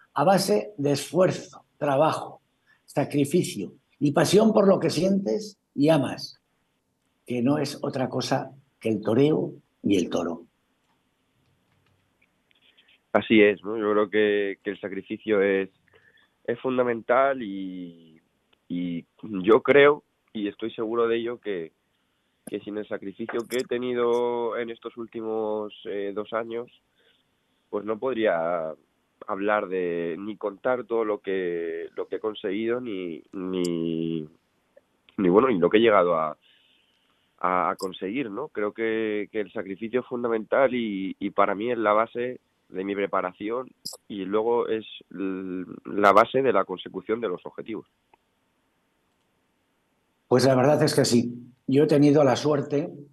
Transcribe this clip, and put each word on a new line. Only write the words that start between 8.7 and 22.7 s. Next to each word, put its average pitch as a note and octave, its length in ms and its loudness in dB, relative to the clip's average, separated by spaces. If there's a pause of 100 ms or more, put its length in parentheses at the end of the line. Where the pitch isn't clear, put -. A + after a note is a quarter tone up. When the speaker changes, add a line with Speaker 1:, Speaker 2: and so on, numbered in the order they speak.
Speaker 1:
que A2+ 80 -4
el G#2+ 120 0
toreo D3 520 2 (320)
y G2 120 2
el E2+ 140 0
toro. E2+ 320 -4 (2750)
Speaker 2:
Así G#2+ 280 4
es, G2+ 220 6
¿no? G#2+ 160 -6
Yo G#2+ 140 0
creo G#2 180 2
que, G#2 540 0
que G#2 60 -6
el F#2 100 -10
sacrificio G2+ 600 -4
es, F#2+ 300 2 (760)
es A#2+ 160 -6
fundamental B2+ 800 0
y, F2+ 800 -12 (480)
y F2 360 -4 (180)
yo A2 400 2
creo, C#3+ 400 6 (300)
y G#2 160 -4
estoy A2+ 240 -8
seguro A#2 360 -2
de A2+ 80 0
ello, A#2 240 -6
que, F2 320 -8 (760)
que G2+ 120 -6
sin G#2 180 -8